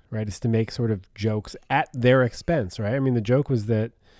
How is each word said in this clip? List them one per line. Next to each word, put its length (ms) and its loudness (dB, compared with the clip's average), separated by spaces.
right? 160 -6
Is 140 -8
to 80 -2
make 240 2
sort 200 -2
of 240 -6
jokes 420 -4
at 240 0
their 300 6
expense, 560 -2
right? 140 -2
I 60 -2
mean, 140 0
the 60 2
joke 300 2
was 160 0
that, 260 0